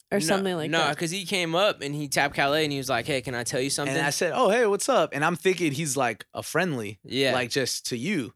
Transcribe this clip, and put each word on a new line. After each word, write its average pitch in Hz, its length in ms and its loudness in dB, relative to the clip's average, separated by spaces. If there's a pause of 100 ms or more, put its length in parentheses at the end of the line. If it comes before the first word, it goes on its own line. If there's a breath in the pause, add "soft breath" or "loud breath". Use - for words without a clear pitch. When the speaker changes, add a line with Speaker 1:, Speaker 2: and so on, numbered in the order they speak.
(100)
Speaker 1:
Or 202 100 0
Speaker 2:
No, 151 60 -2
Speaker 1:
something 190 300 2
like 156 140 -4
Speaker 2:
no, 160 80 2
Speaker 1:
that. 147 200 2
Speaker 2:
'cause 170 120 -2
he 190 160 -6
came 170 280 0
up 185 280 2
and 143 120 -4
he 147 140 -4
tapped 143 260 0
Calais 147 300 2
and 147 80 0
he 139 60 -2
was 127 100 -6
like, 117 180 0
"Hey, 139 140 0
can 127 140 -6
I 120 100 -4
tell 127 160 -2
you 135 100 0
something?" 135 260 -2
Speaker 3:
And 143 100 2
I 143 40 0
said, 160 240 0
"Oh, 247 160 4
hey, 233 160 4
what's 202 220 0
up?" 202 260 4
And 147 100 0
I'm 170 120 2
thinking 175 360 0
he's, 135 240 -4
like, 120 380 -2
a 107 80 -6
friendly, 135 600 -2
Speaker 2:
Yeah. 131 300 0
Speaker 3:
like, 123 160 -2
just - 360 -2
to - 100 -4
you. 135 400 -2